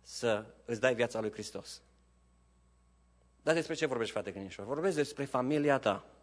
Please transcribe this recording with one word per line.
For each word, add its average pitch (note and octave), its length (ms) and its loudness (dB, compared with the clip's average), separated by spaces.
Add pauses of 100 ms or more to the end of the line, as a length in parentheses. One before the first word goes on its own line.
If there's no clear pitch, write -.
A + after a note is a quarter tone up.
să A2 440 0 (200)
îți A#2 140 -4
dai B2+ 140 4
viața A2+ 260 2
lui G#2+ 120 -2
Hristos. - 500 -12 (1600)
Dar D#3 120 2
despre D#3+ 200 0
ce D#3 120 0
vorbești, A#2+ 260 0
frate G2+ 200 -4
credincios? G2 340 -8
Vorbesc D#3 300 -2
despre C#3+ 300 0
familia C#3 520 2
ta. G#2+ 260 0 (200)